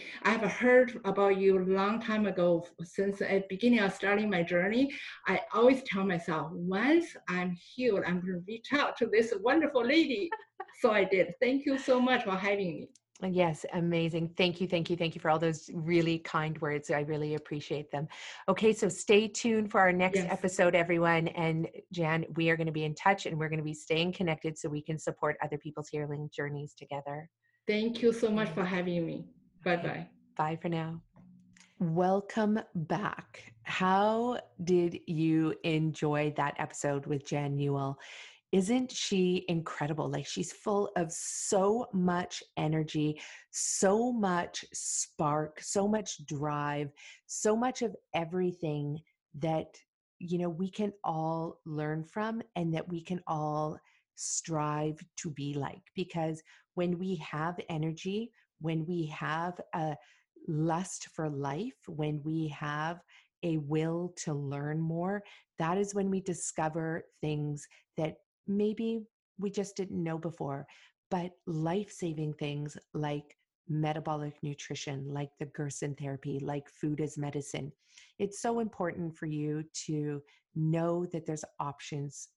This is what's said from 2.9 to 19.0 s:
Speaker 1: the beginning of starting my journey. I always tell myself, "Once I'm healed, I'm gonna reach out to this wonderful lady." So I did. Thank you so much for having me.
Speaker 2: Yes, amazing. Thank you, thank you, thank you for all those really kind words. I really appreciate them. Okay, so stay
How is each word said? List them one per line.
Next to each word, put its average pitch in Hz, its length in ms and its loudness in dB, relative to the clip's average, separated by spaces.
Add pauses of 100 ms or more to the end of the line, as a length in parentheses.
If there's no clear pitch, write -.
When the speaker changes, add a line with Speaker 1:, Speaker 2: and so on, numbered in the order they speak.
Speaker 1:
the 190 300 2
beginning 233 300 4
of 196 140 2
starting 208 360 2
my 175 140 2
journey. 185 380 2 (460)
I 185 140 2 (120)
always 254 320 6
tell 190 180 0
myself, 170 500 -2
"Once 214 640 2 (120)
I'm 180 280 -2 (200)
healed, 226 300 2
I'm 180 140 0
gonna 180 280 -4
reach 226 260 -6
out 277 240 2
to 247 80 2
this 220 260 4 (100)
wonderful 269 440 4
lady." 269 440 4 (500)
So 233 120 6
I 208 120 4
did. 180 360 4
Thank 269 260 2
you 269 120 2
so 254 220 4
much 247 240 4
for 190 120 0
having 202 320 0 (120)
me. - 100 -12 (400)
Speaker 2:
Yes, 175 340 2 (100)
amazing. 165 640 0
Thank 175 240 2
you, 185 60 2
thank 170 220 0
you, 175 80 0
thank 165 160 0
you - 80 -12
for 165 80 2
all 156 80 6
those 160 360 0
really 165 460 2
kind 156 400 -2
words. 147 300 -2
I 147 120 2
really 151 340 -2
appreciate 147 560 -6
them. 147 160 -2 (400)
Okay, 208 260 6
so 208 160 2
stay 214 380 4